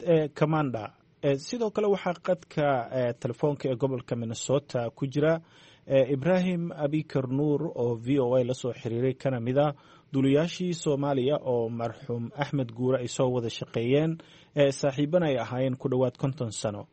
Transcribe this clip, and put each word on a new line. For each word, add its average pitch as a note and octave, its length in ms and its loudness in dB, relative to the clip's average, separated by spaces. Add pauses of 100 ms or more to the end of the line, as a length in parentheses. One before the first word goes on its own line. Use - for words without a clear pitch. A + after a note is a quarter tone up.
eh, D#3 300 4
Commander. D3 540 0 (340)
Eh, C#3 140 4
sidoo A3 340 -4
kale G#3+ 160 0
waxaa F#3+ 340 2
qadka, E3+ 440 0 (280)
eh, B2 260 0
telefoonka C#3 460 -2
ee C3 100 0
gobolka B2+ 400 -2
Minnesota A#2 760 -2
ku - 160 -10
jira, D3 260 2 (540)
eh, C3+ 260 4
Ibraahim F3 580 0
Abikar D3+ 560 -2
Nuur C#3+ 340 0 (140)
oo A#2+ 200 0
V B2 240 0
O B2 160 2
A B2+ 80 6
la A#2+ 100 -2
soo B2 180 -6
xiriiray B2 460 -2
kana C3 220 -2
mid B2+ 180 0
ah D3 160 4 (400)
duuliyaashii D#3 600 2
Soomaaliya C#3+ 680 0
oo A#2+ 280 0
marxuum A#2 680 -6
Axmed C3+ 360 -4
Guure B2+ 280 0
ay B2 80 -6
soo C3 260 0
wada A#2 160 -2
shaqeeyeen, C#3+ 720 -2 (340)
eh, C#3 160 4
saaxiibana D3 540 0
ay C3+ 120 0
ahaayeen B2 400 -2
ku C#3+ 120 -2
dhowaad B2+ 280 0
konton B2+ 340 -4
sano. G#2 420 -6